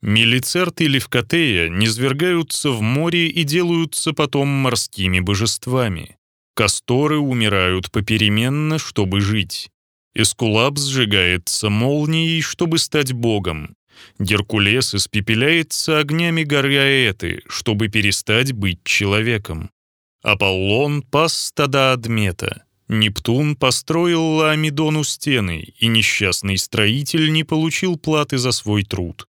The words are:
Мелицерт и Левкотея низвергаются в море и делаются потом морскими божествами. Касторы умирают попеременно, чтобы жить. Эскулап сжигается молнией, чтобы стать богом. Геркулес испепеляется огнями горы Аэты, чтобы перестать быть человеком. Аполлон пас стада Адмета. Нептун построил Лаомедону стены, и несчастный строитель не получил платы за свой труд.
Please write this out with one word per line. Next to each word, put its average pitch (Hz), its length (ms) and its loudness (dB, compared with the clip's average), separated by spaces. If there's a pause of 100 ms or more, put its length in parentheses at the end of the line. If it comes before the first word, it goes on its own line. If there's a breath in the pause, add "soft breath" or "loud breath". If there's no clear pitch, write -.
Мелицерт 123 760 2
и 160 60 2
Левкотея 123 800 0
низвергаются 135 1000 -2
в 117 120 -2
море 165 480 0
и 170 120 -2
делаются 165 720 -2
потом 139 340 0
морскими 117 720 0
божествами. 104 1000 -2 (360)
Касторы 135 640 0
умирают 101 760 0
попеременно, 110 840 0
чтобы 101 440 0
жить. 101 500 -2 (420)
Эскулап 113 640 2
сжигается 104 920 0
молнией, 151 720 0
чтобы 165 360 -2
стать 147 340 0
богом. 101 640 -2 (460 loud breath)
Геркулес 104 760 2
испепеляется 135 1040 0
огнями 160 460 0
горы 139 340 0
Аэты, 131 680 0
чтобы 110 400 -2
перестать 110 680 0
быть 98 300 -4
человеком. 101 880 -2 (500)
Аполлон 101 800 2
пас 151 320 2
стада 135 600 0
Адмета. 113 720 -2 (220)
Нептун 117 680 0
построил 165 800 0
Лаомедону 156 680 0
стены, 101 760 -2
и 113 80 2
несчастный 101 720 0
строитель 143 720 0
не 156 120 0
получил 160 540 -2
платы 151 400 0
за 123 140 0
свой 104 320 0
труд. 87 420 -6 (120)